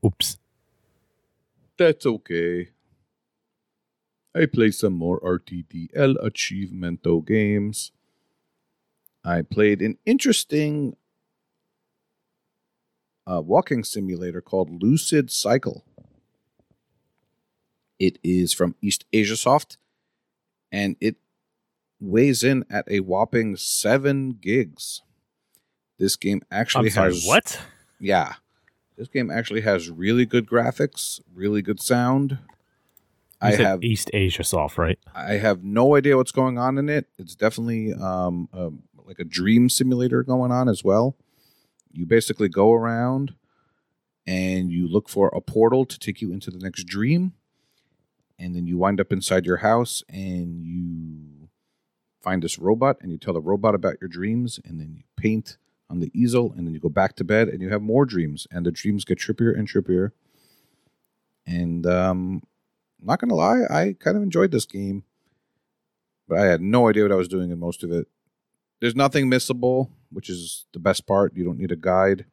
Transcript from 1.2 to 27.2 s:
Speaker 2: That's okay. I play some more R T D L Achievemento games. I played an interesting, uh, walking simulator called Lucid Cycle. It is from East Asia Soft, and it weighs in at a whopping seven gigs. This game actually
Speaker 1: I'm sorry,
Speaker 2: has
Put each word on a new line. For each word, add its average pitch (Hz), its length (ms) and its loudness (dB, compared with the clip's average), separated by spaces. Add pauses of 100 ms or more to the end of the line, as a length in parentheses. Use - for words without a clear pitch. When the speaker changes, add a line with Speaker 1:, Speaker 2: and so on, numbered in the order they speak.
Speaker 2:
That's 165 300 4
okay. 87 600 -2 (1700)
I 165 120 2
play 113 240 4
some 98 240 0
more 87 300 -2
R 90 140 0
T 87 300 -10
D 82 260 -12
L 135 200 4
Achievemento 90 1080 -2
games. 104 680 0 (1300)
I 85 180 0
played 104 400 2
an 107 220 -2
interesting, 151 920 0 (2250)
uh, 87 120 -2
walking 117 420 0
simulator 90 560 -8
called 87 420 -4
Lucid 143 480 2
Cycle. - 540 -2 (2250)
It 92 240 0
is 90 280 0
from 87 300 -2
East - 300 -4
Asia 107 240 2
Soft, 135 400 0 (960)
and 101 280 -2
it 110 160 -2 (840)
weighs 113 420 2
in 131 260 2
at 104 220 -4
a 101 100 0
whopping 104 560 -2
seven 135 760 0
gigs. 98 680 -4 (960)
This 98 180 0
game 101 340 -2
actually 117 380 0
Speaker 1:
I'm 101 60 0
sorry, 92 200 4
Speaker 2:
has 82 120 -4